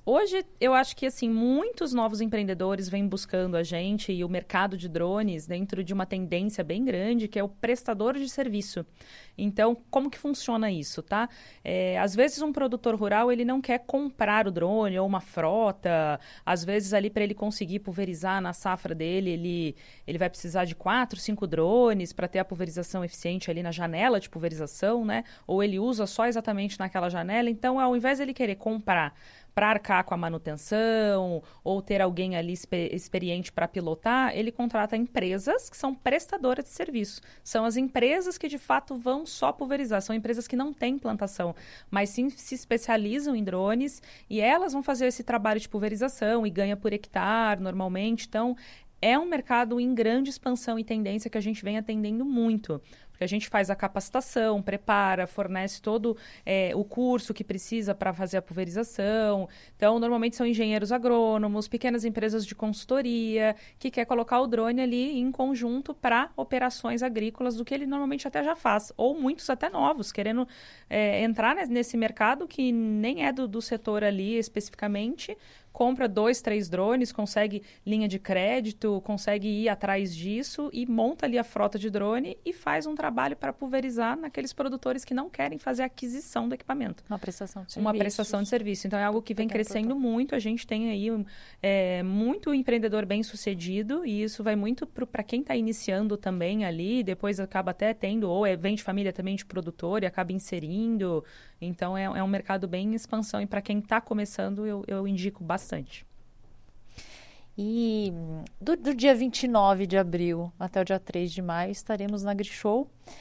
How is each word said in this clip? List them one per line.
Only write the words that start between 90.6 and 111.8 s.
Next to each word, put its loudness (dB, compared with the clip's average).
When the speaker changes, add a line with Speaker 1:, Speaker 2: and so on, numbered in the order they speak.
Speaker 1:
tem 0
aí -2
um, 0
é, 2
muito 2
empreendedor 2
bem-sucedido -2
e 0
isso -6
vai 2
muito -2
pro, -6
pra -4
quem -2
tá -2
iniciando 0
também -2
ali, -2
depois -2
acaba -2
até 0
tendo, -2
ou 2
é, 2
vem 0
de -6
família -2
também -4
de -10
produtor -4
e -2
acaba -2
inserindo. -2
Então, -4
é, -2
é -2
um 0
mercado -2
bem -2
em 0
expansão -4
e -2
pra -4
quem -2
tá 0
começando, -4
eu, -4
eu -2
indico -2
bastante. -2
Speaker 2:
E 0
do, 2
do 0
dia 8
vinte 2
e 0
nove 6
de 0
abril 2
até 0
o 4
dia 0
três -4
de -8
maio, -2
estaremos -4